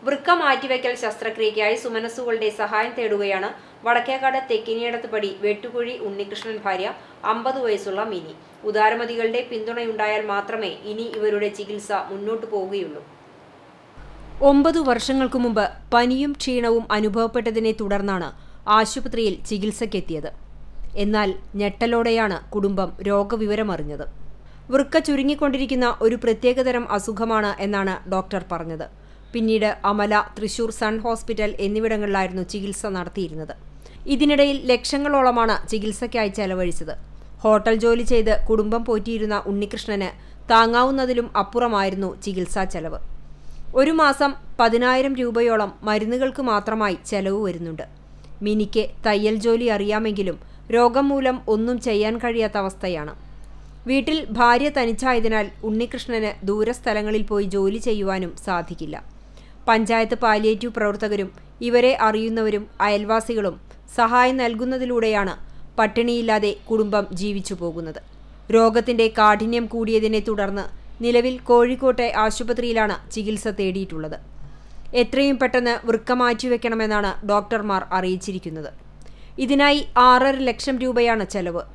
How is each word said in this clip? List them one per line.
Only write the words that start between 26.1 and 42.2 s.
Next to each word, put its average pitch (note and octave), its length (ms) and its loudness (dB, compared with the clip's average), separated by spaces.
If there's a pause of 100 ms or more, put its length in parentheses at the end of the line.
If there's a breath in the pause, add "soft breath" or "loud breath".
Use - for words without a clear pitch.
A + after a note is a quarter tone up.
പ്രത്യേകതരം B3 680 0
അസുഖമാണ് G#3 680 -2
എന്നാണ് G3 480 -2
ഡോക്ടർ F#3 420 -4
പറഞ്ഞത്. E3 340 -8 (460 soft breath)
പിന്നീട് A3 520 2
അമല, G#3 400 2 (120)
തൃശൂർ A3+ 340 -4
സൺ A3 280 -2
ഹോസ്പിറ്റൽ A3 640 -4
എന്നിവിടങ്ങളിലായിരുന്നു G3+ 800 0
ചികിത്സ G3 440 -6
നടത്തിയിരുന്നത്. F3 680 -6 (520 loud breath)
ഇതിനിടയിൽ C#4+ 500 4 (140)
ലക്ഷങ്ങളോളമാണ് B3+ 1000 2
ചികിത്സയ്ക്കായി G#3+ 600 -2
ചെലവഴിച്ചത്. F#3 680 -2 (480 soft breath)
ഹോട്ടൽ G#3+ 320 4
ജോലി A#3 280 4
ചെയ്ത് A3 480 4
കുടുംബം A3 340 2
പോറ്റിയിരുന്ന G#3+ 640 -2
ഉണ്ണികൃഷ്ണന് G3+ 600 -4 (420 loud breath)
താങ്ങാവുന്നതിലും A#3+ 880 4
അപ്പുറമായിരുന്നു G3 840 0